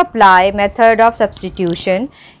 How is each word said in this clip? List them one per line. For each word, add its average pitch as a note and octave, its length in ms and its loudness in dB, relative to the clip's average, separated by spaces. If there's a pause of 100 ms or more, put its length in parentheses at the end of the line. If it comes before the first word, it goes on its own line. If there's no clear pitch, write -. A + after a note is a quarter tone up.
apply G3 500 2
method G#3+ 500 0
of A#3 160 2
substitution F#3+ 920 -6 (300)